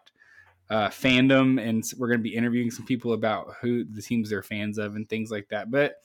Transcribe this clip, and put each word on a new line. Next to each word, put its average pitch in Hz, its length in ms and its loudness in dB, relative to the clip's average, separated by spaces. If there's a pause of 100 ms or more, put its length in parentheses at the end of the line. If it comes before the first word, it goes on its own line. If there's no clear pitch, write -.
(680)
uh, 107 200 2
fandom, 131 680 6
and 113 240 0
s-, - 140 -8
we're 127 120 -2
gonna 120 100 4
be 107 160 -4
interviewing 120 340 0
some 113 160 -10
people 120 280 -2
about 107 460 -2
who 120 260 0
the 107 180 -12
teams 113 260 -2
they're 98 140 -4
fans 104 340 -6
of 104 180 -6
and 107 140 -8
things 110 220 -6
like 104 180 -8
that. 104 220 -6
But 143 340 2